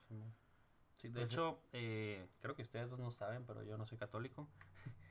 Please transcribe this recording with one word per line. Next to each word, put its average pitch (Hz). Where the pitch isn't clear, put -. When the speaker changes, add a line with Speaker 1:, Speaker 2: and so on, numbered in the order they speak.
Speaker 1:
Simón. 110
Sí, 123
de 120
Speaker 2:
Pues, 117
Speaker 1:
hecho, 160
eh, 110
creo 131
que 131
ustedes 117
dos 127
no 123
saben, 117
pero 110
yo 107
no 110
soy 113
católico. 135